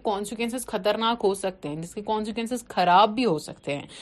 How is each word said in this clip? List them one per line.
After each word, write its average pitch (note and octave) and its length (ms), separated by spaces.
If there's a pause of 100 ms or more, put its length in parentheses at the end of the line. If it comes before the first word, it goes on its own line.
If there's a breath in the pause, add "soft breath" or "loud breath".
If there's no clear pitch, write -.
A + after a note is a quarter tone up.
کانسیکوئنسز A3+ 640
خطرناک A3 580
ہو G3 100
سکتے F#3 360
ہیں، D3+ 60
جس E3 200
کے G#3+ 60
کانسیکوئنسز A3 680
خراب G3 480
بھی B3+ 100
ہو E3+ 120
سکتے - 400
ہیں، C3+ 100 (140 loud breath)